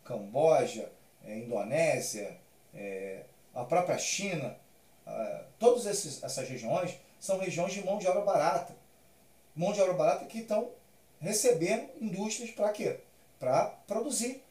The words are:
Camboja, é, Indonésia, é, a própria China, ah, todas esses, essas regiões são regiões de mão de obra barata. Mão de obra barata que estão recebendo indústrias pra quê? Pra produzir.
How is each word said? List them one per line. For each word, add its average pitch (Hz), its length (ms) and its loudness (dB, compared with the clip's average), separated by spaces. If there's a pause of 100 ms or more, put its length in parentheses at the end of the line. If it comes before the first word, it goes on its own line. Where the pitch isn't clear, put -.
Camboja, 110 880 2 (360)
é, 107 120 -10
Indonésia, 120 1000 0 (360)
é, 98 500 -8 (300)
a - 100 -4
própria 175 340 2
China, 180 580 -4 (500)
ah, 107 380 -6 (140)
todas 226 260 6
esses, 185 380 -6
essas 131 260 -6
regiões 131 460 -2 (260)
são 190 180 -2
regiões 180 360 -2
de 196 100 -8
mão 196 140 0
de 185 80 -4
obra 190 160 2
barata. 165 520 2 (800)
Mão 180 180 0
de 202 100 2
obra 185 100 6
barata 156 320 4
que 220 140 -12
estão 220 320 -2 (500)
recebendo 214 680 2 (100)
indústrias 214 500 -4
pra 208 200 2
quê? - 300 -2 (380)
Pra 127 260 4 (220)
produzir. 240 640 -2